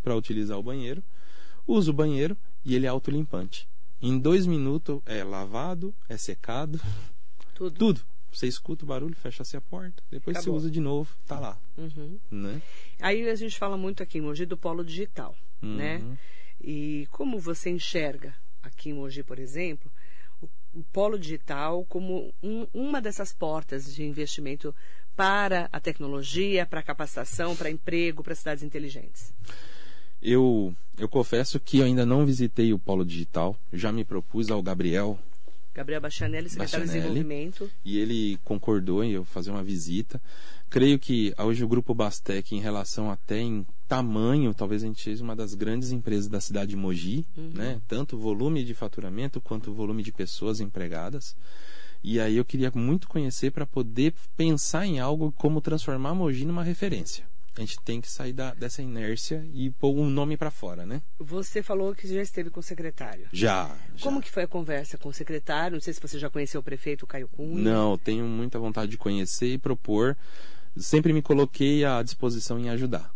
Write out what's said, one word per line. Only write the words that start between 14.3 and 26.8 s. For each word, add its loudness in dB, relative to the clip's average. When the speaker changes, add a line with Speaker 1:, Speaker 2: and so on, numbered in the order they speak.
Speaker 2:
do -2
polo -2
digital, -2
Speaker 1:
Uhum. 0
Speaker 2:
né? 0
E 0
como 0
você 0
enxerga 0
aqui -2
em 0
Mogi, -2
por -2
exemplo, -2
o, -2
o -2
polo 2
digital 0
como 0
um, 0
uma 0
dessas 0
portas 0
de 0
investimento 0
para 2
a 0
tecnologia, 0
pra -2